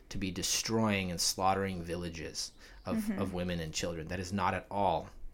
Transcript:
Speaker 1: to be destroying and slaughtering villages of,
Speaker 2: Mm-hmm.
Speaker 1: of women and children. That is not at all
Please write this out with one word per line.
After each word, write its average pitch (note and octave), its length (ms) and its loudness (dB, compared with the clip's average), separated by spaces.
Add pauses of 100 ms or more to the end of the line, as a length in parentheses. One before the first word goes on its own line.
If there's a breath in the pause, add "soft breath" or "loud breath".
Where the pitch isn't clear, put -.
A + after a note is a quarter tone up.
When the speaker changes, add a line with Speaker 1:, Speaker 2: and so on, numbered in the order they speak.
Speaker 1:
to - 80 -6
be G2 140 0
destroying G2 800 2
and E2+ 80 -2
slaughtering F#2+ 640 2
villages E2+ 720 -6 (320 soft breath)
of, A2+ 120 0
Speaker 2:
Mm-hmm. G#3 240 -2
Speaker 1:
of F#2 120 0
women F2+ 260 0
and D#2+ 140 -4
children. E2 340 -2
That F2+ 120 -2
is F2+ 120 -6
not F#2+ 220 4
at F2+ 180 -2
all F#2 380 2 (240)